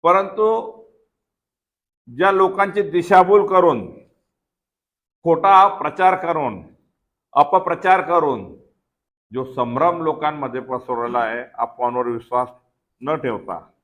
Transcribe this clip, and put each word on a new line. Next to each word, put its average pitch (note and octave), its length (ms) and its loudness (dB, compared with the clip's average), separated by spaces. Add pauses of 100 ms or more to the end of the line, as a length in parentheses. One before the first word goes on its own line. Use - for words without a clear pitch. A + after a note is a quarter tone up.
परंतु G3 440 0 (1600)
ज्या C#3+ 240 0
लोकांची F#3+ 500 0
दिशाभूल F#3 680 4
करून, E3+ 380 2 (1400)
खोटा F#3+ 440 6 (100)
प्रचार F#3 380 0
करून, D3+ 460 -4 (720)
अपप्रचार F#3 680 2
करून D3 540 -2 (760)
जो B2+ 120 -8 (100)
संभ्रम C3+ 480 -2
लोकांमध्ये D3+ 600 -6
पसरवला A#2+ 580 -6
आहे, A#2 240 -6 (100)
अफवांवर A#2+ 540 -6
विश्वास B2 420 -4 (520)
न C#3+ 140 -4
ठेवता G#2+ 440 -8 (240)